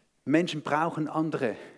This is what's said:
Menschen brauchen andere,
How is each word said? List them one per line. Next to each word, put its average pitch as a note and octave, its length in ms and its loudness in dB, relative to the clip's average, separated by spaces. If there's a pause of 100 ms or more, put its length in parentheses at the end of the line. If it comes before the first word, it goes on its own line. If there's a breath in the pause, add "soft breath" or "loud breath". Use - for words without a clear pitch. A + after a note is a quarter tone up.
(260 loud breath)
Menschen D#3 380 2
brauchen D#3 440 0
andere, D3 480 0 (220 loud breath)